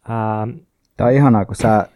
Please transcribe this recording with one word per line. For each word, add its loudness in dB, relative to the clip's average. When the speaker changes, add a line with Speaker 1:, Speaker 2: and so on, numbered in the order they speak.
Speaker 1:
Ähm, -6
Speaker 2:
Tää 0
on 4
ihanaa, 4
kun -10
sä 0